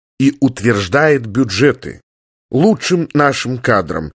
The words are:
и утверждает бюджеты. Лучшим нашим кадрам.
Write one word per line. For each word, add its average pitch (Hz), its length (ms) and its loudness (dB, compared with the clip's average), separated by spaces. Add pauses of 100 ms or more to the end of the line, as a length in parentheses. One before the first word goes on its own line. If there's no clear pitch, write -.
(180)
и 135 220 2
утверждает 120 880 0
бюджеты. 110 720 -2 (500)
Лучшим 175 640 0
нашим 131 460 -2
кадрам. 82 600 -2